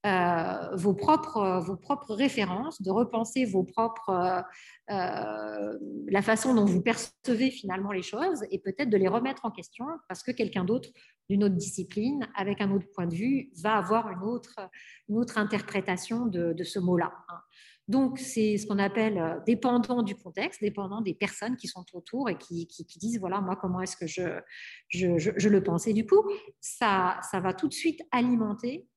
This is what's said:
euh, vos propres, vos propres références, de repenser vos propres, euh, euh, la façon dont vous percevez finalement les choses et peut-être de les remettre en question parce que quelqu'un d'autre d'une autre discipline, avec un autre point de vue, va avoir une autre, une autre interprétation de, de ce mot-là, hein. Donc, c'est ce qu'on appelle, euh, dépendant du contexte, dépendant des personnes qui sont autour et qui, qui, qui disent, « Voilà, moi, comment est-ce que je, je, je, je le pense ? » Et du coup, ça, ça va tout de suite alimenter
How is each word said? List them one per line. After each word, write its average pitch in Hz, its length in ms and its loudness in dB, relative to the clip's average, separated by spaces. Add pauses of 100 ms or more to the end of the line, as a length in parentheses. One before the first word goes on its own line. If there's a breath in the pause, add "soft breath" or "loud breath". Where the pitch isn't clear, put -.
euh, 175 680 2
vos 190 200 2
propres, 208 680 2
vos 180 160 -4
propres 277 380 -6
références, 226 680 0
de 190 100 -2
repenser 233 540 0
vos 190 180 2
propres, 226 460 -2
euh, 180 320 2 (500 loud breath)
euh, 107 880 -4 (300)
la 196 140 4
façon 226 320 4
dont 208 100 8
vous 185 160 4
percevez 240 720 0
finalement 196 420 -4
les 185 100 -2
choses 277 480 -2
et 196 80 -4
peut-être 240 300 -4
de 214 80 4
les 190 120 6
remettre 247 360 0
en 220 60 -2
question - 340 -14 (240)
parce 180 140 -10
que 254 100 -6
quelqu'un 202 320 -2
d'autre - 240 0 (400 soft breath)
d'une 202 160 4
autre 196 120 4
discipline, 214 800 -2
avec 202 280 -2
un 202 80 2
autre 196 240 0
point 175 120 -2
de 170 80 -2
vue, 247 360 -2 (100)
va 214 160 2
avoir 214 340 2
une 180 120 -8
autre, 233 360 -6 (520 loud breath)
une 214 80 2
autre 240 180 0
interprétation 208 880 -2
de, 170 300 0
de 170 100 -6
ce - 140 -6
mot-là, 175 340 2 (160)
hein. 175 120 -16 (480 loud breath)
Donc, 262 300 2
c'est 214 400 2
ce 208 80 -4
qu'on 202 120 0
appelle, 202 380 2
euh, 165 300 -2
dépendant 240 560 2
du 202 120 -2
contexte, - 460 -8
dépendant 208 400 -4
des 196 140 -2
personnes 220 420 -4
qui 190 120 -12
sont 180 260 -14
autour 233 340 -6
et 175 80 -2
qui, 170 300 -8
qui, - 180 -16
qui - 140 -20
disent, « 233 200 -4
Voilà, 190 220 -2
moi, 185 160 -2
comment 180 240 -2
est-ce 185 160 -6
que 170 100 -8
je, 175 340 -4 (480 loud breath)
je, 175 280 2
je, 165 180 2
je 208 140 2
le 196 140 6
pense ? » 170 240 0
Et 220 80 2
du 220 100 2
coup, 392 180 8 (380 loud breath)
ça, 190 640 2
ça 190 180 -4
va 185 140 0
tout - 120 -2
de 277 60 0
suite - 380 -2
alimenter 240 760 0 (100)